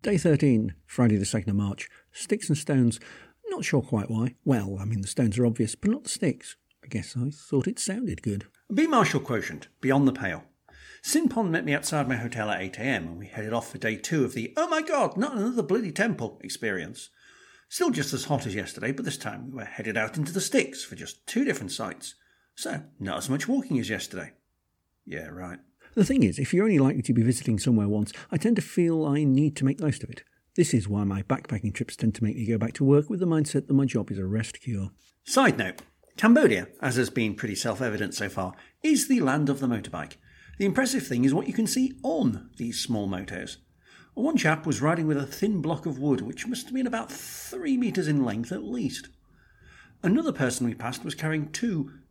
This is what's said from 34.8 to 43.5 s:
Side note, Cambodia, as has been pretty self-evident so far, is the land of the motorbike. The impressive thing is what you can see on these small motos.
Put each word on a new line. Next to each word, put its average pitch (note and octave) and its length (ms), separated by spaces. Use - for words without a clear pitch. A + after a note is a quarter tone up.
Side B3+ 340
note, F#3+ 240
Cambodia, A3 520
as B2+ 140
has B2 160
been A2 240
pretty G#2 220
self-evident G#2+ 580
so G2+ 140
far, F#2 240
is D4+ 240
the B3+ 100
land C#3+ 300
of C3+ 100
the C3+ 80
motorbike. G2 500
The G3 60
impressive B3+ 400
thing A#2+ 200
is C#3 100
what F3+ 140
you - 40
can A3 140
see C4 280
on A3 520
these A#2 240
small G#2 280
motos. F#2 480